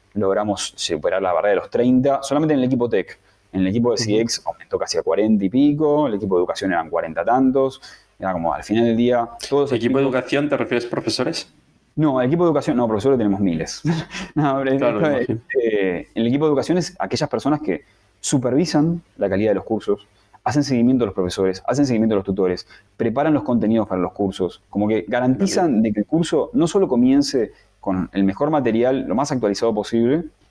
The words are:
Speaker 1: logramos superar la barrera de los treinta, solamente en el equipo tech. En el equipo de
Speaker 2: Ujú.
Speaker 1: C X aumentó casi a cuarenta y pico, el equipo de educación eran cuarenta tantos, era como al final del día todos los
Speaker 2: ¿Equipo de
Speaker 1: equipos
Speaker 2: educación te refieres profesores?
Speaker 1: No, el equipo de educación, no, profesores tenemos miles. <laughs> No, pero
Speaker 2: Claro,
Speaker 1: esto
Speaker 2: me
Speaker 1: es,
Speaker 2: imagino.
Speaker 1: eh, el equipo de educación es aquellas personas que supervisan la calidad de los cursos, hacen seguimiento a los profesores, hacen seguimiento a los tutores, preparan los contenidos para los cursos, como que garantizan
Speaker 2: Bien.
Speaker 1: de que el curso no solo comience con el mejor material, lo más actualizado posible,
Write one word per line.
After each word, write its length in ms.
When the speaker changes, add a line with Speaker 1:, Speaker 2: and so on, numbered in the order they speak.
Speaker 1:
logramos 600
superar 480
la 100
barrera 160
de 60
los 160
treinta, 500
solamente 320
en 60
el 60
equipo 220
tech. 300
En 100
el 60
equipo 220
de 60
Speaker 2:
Ujú. 80
Speaker 1:
C 180
X 240
aumentó 320
casi 220
a 20
cuarenta 420
y 60
pico, 560
el 80
equipo 220
de 60
educación 300
eran 160
cuarenta 380
tantos, 560
era 120
como 220
al 80
final 240
del 100
día 320
todos 220
los 0
Speaker 2:
¿Equipo 260
de 60
Speaker 1:
equipos 100
Speaker 2:
educación 360
te 80
refieres 280
profesores? 680
Speaker 1:
No, 260
el 60
equipo 160
de 60
educación, 280
no, 100
profesores 300
tenemos 220
miles. 420
<laughs> 280
No, 280
pero 140
Speaker 2:
Claro, 220
Speaker 1:
esto 100
Speaker 2:
me 120
Speaker 1:
es, 80
Speaker 2:
imagino. 100
Speaker 1:
eh, 500
el 140
equipo 180
de 40
educación 280
es 220
aquellas 280
personas 340
que 220
supervisan 840
la 100
calidad 220
de 60
los 80
cursos, 420
hacen 200
seguimiento 400
a 40
los 80
profesores, 520
hacen 180
seguimiento 300
a 20
los 80
tutores, 420
preparan 360
los 100
contenidos 440
para 140
los 100
cursos, 580
como 180
que 200
garantizan 640
Speaker 2:
Bien. 120
Speaker 1:
de 100
que 80
el 40
curso 480
no 140
solo 200
comience 640
con 340
el 100
mejor 260
material, 580
lo 80
más 160
actualizado 420
posible, 500